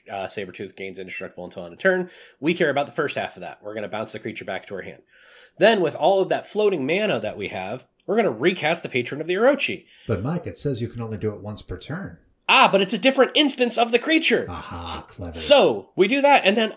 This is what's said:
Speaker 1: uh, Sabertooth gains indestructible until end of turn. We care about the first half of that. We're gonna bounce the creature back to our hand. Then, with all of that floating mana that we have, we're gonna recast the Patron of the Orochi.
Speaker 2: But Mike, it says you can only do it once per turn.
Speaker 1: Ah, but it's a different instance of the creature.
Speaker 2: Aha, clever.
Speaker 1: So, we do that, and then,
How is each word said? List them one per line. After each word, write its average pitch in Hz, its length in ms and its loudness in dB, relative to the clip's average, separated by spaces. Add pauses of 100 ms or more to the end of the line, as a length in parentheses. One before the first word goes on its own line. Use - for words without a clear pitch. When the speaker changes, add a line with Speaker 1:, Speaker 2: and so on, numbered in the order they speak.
(120)
Speaker 1:
uh, 95 160 -8
Sabertooth 95 480 -10
gains 95 240 -14
indestructible 92 460 -12
until 90 180 -14
end 85 100 -14
of 82 60 -20
turn. 185 320 2 (280)
We 160 140 0
care 170 160 2
about 139 160 0
the 139 60 -18
first 147 240 -4
half 98 200 -6
of 92 60 -16
that. 82 220 -14
We're 104 100 -12
gonna 107 140 -8
bounce 107 240 -6
the 110 80 -12
creature 104 260 -10
back 95 220 -8
to 101 80 -10
our 92 80 -8
hand. 78 180 -18 (560)
Then, 208 240 4
with 151 140 0
all 190 260 2
of 160 80 0
that 135 160 -2
floating 190 400 0
mana 170 340 0
that 101 180 -6
we 101 100 -6
have, 104 400 -8 (180)
we're 190 120 -2
gonna 202 120 2
recast 156 540 0
the 135 60 -10
Patron 131 300 -4
of 156 60 -6
the 175 80 -2
Orochi. 214 520 0 (200)
Speaker 2:
But 101 160 -2
Mike, 156 240 -4
it 98 140 -10
says 135 240 -4
you - 40 -6
can 117 140 -12
only 110 160 -8
do 107 160 -4
it 92 80 -14
once 104 220 -12
per - 160 -12
turn. - 400 -12 (300)
Speaker 1:
Ah, 233 220 6
but 190 80 4
it's 190 140 0
a 214 60 -2
different 269 360 4
instance 254 440 2
of 226 120 2
the 240 80 4
creature. 254 480 2
Speaker 2:
Aha, 85 640 -10
clever. 85 280 -12
Speaker 1:
So, 170 600 6
we 190 100 6
do 269 140 2
that, 277 240 6
and 202 100 6
then, 220 220 0